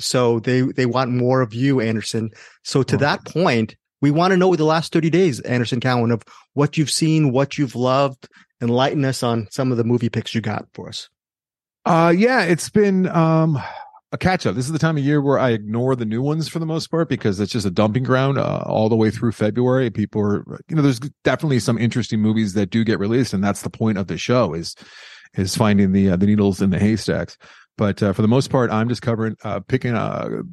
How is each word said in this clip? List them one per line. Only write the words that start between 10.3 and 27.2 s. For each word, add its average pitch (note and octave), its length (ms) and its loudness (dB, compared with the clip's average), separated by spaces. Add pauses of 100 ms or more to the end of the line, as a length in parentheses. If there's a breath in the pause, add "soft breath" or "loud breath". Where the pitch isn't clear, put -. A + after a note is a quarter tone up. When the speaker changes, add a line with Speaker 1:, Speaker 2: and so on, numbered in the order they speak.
Speaker 1:
you A3+ 60 0
got G#3 340 -6
for F2+ 140 -14
us. - 200 -14 (800)
Speaker 2:
Uh, E3+ 280 4
yeah, A#3 280 2
it's E3+ 260 0
been, F#3+ 400 2
um, D#3+ 500 2 (540 loud breath)
a C#3 60 -8
catch F#3 260 0
up. G2+ 100 -2
This B2 120 -4
is D3+ 60 -6
the D#3+ 60 -4
time D#3+ 200 0
of C#3 40 -2
year D3 200 2
where C#3 160 2
I B2 140 2
ignore A2+ 440 -2
the A#2+ 80 -4
new A2 160 -2
ones D3+ 260 -2
for - 120 -8
the E3 80 -4
most D#3+ 240 -4
part E3 180 -2
because G#2 320 -2
it's G2+ 100 -2
just G#2 140 -4
a G2+ 60 0
dumping G#2+ 320 0
ground, C3 340 2
uh, G1+ 300 -2
all A2 240 2
the A#2 60 2
way A2 140 4
through A2+ 220 -2
February. B2 560 0
People G#2+ 320 -2
are, G2+ 480 -2
you E3 80 -2
know, D3+ 60 4
there's C3 180 2 (240)
definitely C3+ 340 0
some A#2 200 0
interesting A2+ 420 -2
movies A2 320 2
that G2+ 160 0
do A2+ 160 0
get G#2 140 0
released, A2 340 0
and F#2+ 100 0
that's G2+ 200 -2
the F#2 80 -6
point A2 260 -2
of F#2 120 -4
the D#2+ 100 -6
show A#2+ 340 0
is, E2 220 -8 (600 loud breath)
is F#2 220 -2
finding G2+ 360 4
the, G2 180 4
uh, F2 60 2
the G2 100 0
needles G2+ 340 2
in G2 80 2
the F2+ 100 0
haystacks. F#2+ 600 -2 (400 loud breath)